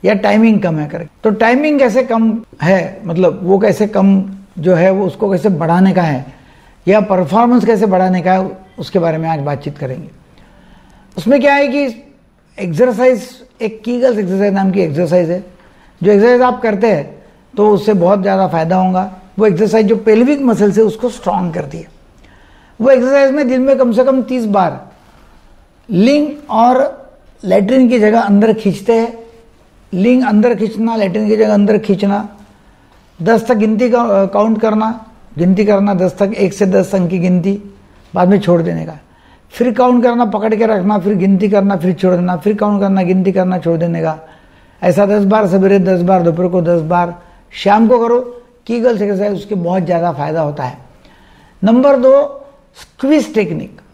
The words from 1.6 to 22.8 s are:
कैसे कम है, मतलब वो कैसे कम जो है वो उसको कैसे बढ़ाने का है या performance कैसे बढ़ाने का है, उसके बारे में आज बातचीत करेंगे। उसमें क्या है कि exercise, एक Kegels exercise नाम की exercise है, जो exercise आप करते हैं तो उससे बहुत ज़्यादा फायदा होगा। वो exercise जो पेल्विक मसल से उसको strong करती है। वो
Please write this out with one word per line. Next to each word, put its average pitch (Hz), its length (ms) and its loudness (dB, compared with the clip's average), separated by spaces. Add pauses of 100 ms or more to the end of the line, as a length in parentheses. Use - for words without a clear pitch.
कैसे 247 240 2
कम 226 200 -2 (400)
है, 170 420 0
मतलब 170 380 0
वो 185 160 2
कैसे 208 280 0
कम 196 360 2 (360)
जो 175 160 2
है 170 160 2
वो 196 140 -2
उसको 202 260 -4
कैसे 190 200 0
बढ़ाने 170 420 2
का 180 80 0
है 139 240 -4 (600)
या 202 160 4
performance 208 640 0
कैसे 220 200 2
बढ़ाने 185 360 0
का 180 120 0
है, 190 180 -2 (280)
उसके - 200 -4
बारे 165 180 -2
में 160 120 -6
आज 160 120 -4
बातचीत 143 360 -8
करेंगे। 127 320 -12 (1080)
उसमें 247 240 2
क्या 285 120 2
है 285 140 2
कि 285 160 -2 (760)
exercise, 214 680 0 (340)
एक 220 220 -8
Kegels 240 340 0
exercise 196 360 -2
नाम 190 180 0
की 190 100 0
exercise 165 480 0
है, 185 140 -6 (580)
जो 190 100 2
exercise 233 320 4
आप 247 180 -2
करते 214 260 -2
हैं 160 240 -2 (420)
तो 208 160 2
उससे 208 260 0
बहुत 185 260 2
ज़्यादा 190 260 0
फायदा 165 280 -2
होगा। 185 360 -2 (280)
वो 220 60 2
exercise 208 420 2
जो 220 100 2
पेल्विक 240 440 2
मसल 208 300 2
से 214 100 2
उसको 220 300 0
strong 180 420 -4
करती 147 240 -10
है। - 100 -16 (920)
वो 226 100 0